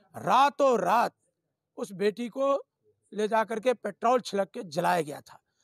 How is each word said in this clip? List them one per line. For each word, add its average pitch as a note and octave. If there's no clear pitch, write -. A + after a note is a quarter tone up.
रातों B3+
रात G3+
उस A#3+
बेटी G#3
को C4+
ले G#3
जा A3
करके A#3
पेट्रोल A3+
छिड़क G3
के A#3+
जलाया F3
गया C#3+
था। -